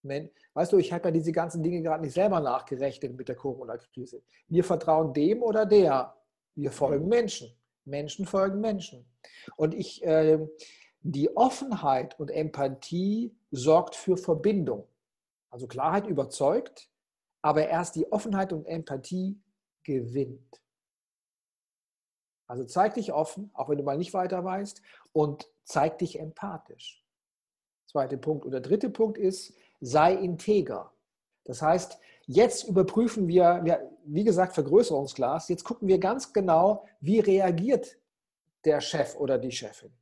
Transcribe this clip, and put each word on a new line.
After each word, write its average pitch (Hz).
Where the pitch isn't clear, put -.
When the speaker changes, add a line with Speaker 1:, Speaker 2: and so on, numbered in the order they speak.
Speaker 1:
Men-, 143
weißt 165
du, 196
ich -
habe 175
ja -
diese 160
ganzen 165
Dinge 170
gerade 160
nicht 139
selber 185
nachgerechnet 131
mit 127
der 120
Corona-Krise. 123
Wir 170
vertrauen 160
dem 180
oder 214
der. 160
Wir 143
folgen 143
Speaker 2:
Mhm. 190
Speaker 1:
Menschen. 220
Menschen 147
folgen 190
Menschen. 185
Und 156
ich, -
äh, 156
die 143
Offenheit 208
und 143
Empathie 160
sorgt 147
für 185
Verbindung. 170
Also 123
Klarheit 160
überzeugt, 147
aber 151
erst 165
die -
Offenheit 196
und 151
Empathie 175
gewinnt. 127
Also 123
zeig 185
dich 220
offen, 156
auch 135
wenn 147
du 139
mal 117
nicht 180
weiter 185
weißt, 196
und 151
zeig 156
dich 170
empathisch. -
Zweiter 135
Punkt. 151
Und 131
der 127
dritte 202
Punkt 214
ist, 190
sei 151
integer. 180
Das 127
heißt, 170
jetzt 208
überprüfen 196
wir, 175
wir, -
wie 156
gesagt, 185
Vergrößerungsglas, 139
jetzt 175
gucken 220
wir 190
ganz 214
genau, 190
wie 202
reagiert 190
der 147
Chef -
oder 135
die 127
Chefin. -